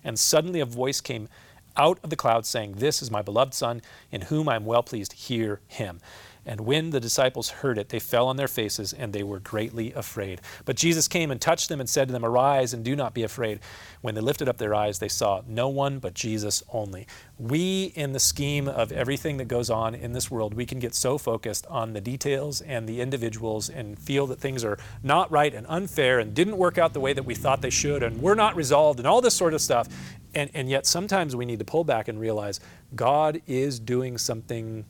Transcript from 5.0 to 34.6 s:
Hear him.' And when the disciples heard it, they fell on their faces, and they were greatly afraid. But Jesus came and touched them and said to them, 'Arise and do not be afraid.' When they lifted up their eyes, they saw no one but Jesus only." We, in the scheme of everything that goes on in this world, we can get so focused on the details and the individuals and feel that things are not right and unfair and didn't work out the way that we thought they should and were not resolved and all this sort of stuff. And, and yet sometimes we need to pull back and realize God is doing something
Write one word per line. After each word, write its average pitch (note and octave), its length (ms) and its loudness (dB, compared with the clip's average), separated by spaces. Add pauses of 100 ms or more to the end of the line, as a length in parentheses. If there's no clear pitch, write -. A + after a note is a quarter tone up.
Hear A2 560 -2
him.' F2+ 320 -8 (460)
And A2 160 -8
when D3+ 280 2
the C#3 120 0
disciples B2+ 480 0
heard B2+ 280 -2
it, G#2 120 -4
they A2+ 100 -4
fell B2 280 2
on C3 100 0
their C#3 100 0
faces, G#2 440 -4
and G#2+ 220 -6
they G2+ 80 -4
were G2+ 180 -6
greatly A2+ 540 -4
afraid. G2 480 -8 (240)
But C3+ 120 -2
Jesus D#3+ 300 4
came E3 220 0
and B2+ 100 -4
touched - 300 2
them D3+ 100 -4
and B2 80 -4
said C#3 200 2
to B2+ 40 -4
them, A#2 140 -2
'Arise B2+ 480 4
and A2+ 100 -6
do B2+ 120 0
not C3 180 -2
be A#2+ 80 -2
afraid.' G#2+ 380 -4 (420)
When A2+ 140 -4
they G#2+ 60 -2
lifted C3+ 280 0
up - 80 0
their G#2+ 160 0
eyes, G#2 240 2
they G#2 120 -4
saw G2+ 360 0
no A#2 220 -2
one C#3 320 -2
but F#2 160 -8
Jesus G#2+ 540 -2
only." G2+ 360 -6 (320)
We, F3+ 560 0
in C#3+ 200 -4
the C3+ 60 -2
scheme C#3+ 480 0
of A#2 240 0
everything C#3 460 -2
that B2+ 100 -6
goes A#2+ 220 0
on A2+ 240 0
in A#2 200 -8
this B2 180 -4
world, G#2+ 240 -2
we A#2+ 100 -2
can C3 140 -6
get A#2+ 160 -4
so C#3 240 0
focused A2+ 480 -4
on A2+ 260 -4
the G2+ 80 -6
details C3+ 600 -2
and A#2 280 -6
the A#2+ 100 -4
individuals A2+ 680 -4
and G#2 300 -10
feel C#3 280 0
that B2+ 120 -6
things C3 240 -4
are - 160 -2 (240)
not D#3+ 260 4
right D3 240 4
and A2 140 -10
unfair D#3 500 2
and G#2+ 160 0
didn't F#3 240 2
work F3+ 220 4
out E3 140 4
the C#3+ 80 -2
way C3+ 120 2
that C3 120 -2
we A#2 100 -4
thought C3+ 260 2
they B2+ 80 -2
should C#3+ 320 0
and A2+ 200 -2
were G3 140 6
not G#3+ 200 4
resolved D3 420 6
and B2 100 0
all A3 140 8
this A#3+ 140 4
sort E3 180 4
of D3+ 80 0
stuff. A#2+ 260 2 (460)
And, C#3+ 220 0
and C3 120 -2
yet C3+ 200 2
sometimes F3+ 480 0
we A#2+ 100 -2
need A#2 140 -4
to A2 60 -4
pull E3 180 0
back A#2+ 240 2
and A2 120 -6
realize G#2+ 400 -2 (360)
God D3+ 500 4
is C3 340 0
doing B2 380 -2
something A2+ 720 -6